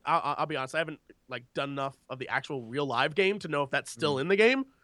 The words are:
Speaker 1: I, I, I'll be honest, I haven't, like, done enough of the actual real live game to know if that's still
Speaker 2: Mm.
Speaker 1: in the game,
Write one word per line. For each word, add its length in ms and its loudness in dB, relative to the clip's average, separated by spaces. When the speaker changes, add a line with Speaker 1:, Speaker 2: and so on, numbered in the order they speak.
Speaker 1:
I, 140 2
I, 200 0
I'll 80 2
be 100 -4
honest, 180 -4
I 40 0
haven't, 220 -4
like, 160 -10
done 160 -2
enough 260 -4
of 80 -10
the 100 -8
actual 360 -4
real 220 -4
live 280 0
game 260 2
to 80 -10
know 140 0
if 80 -2
that's 200 -2
still 260 0
Speaker 2:
Mm. 60 -2
Speaker 1:
in 60 -2
the 80 4
game, 280 6